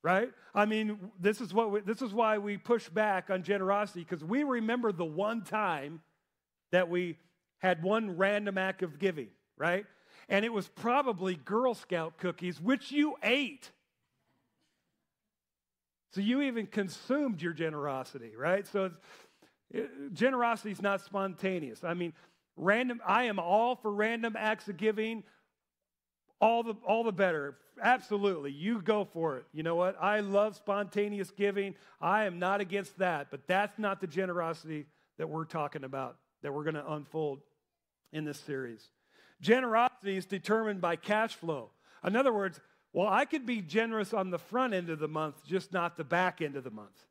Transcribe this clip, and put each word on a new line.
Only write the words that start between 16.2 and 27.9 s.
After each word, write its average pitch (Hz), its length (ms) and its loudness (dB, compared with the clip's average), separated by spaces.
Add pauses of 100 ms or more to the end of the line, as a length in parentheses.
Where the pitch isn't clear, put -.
you 240 200 2
even 233 260 -2
consumed 214 760 -2
your 170 120 -2
generosity, 143 840 -6
right? 180 320 2
So 196 180 0
it's, 185 100 -6 (760)
it, 269 420 -8
generosity 233 580 0
is 180 100 -8
not 196 200 0
spontaneous. 185 840 -4
I 170 120 -2
mean, 170 180 -4 (420)
random, 233 500 2
I 208 180 4
am 214 160 0
all 214 360 4
for 214 160 -4
random 220 460 0
acts 214 300 -2
of 196 100 -8
giving. 220 460 0 (1160)
All 233 220 4
the, 226 140 -4 (100)
all 226 180 2
the 226 80 0
better. 160 460 0 (240)
Absolutely. 202 680 2